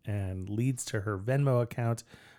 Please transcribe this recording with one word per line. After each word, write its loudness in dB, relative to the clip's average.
and -4
leads 0
to -2
her -2
Venmo 2
account. 0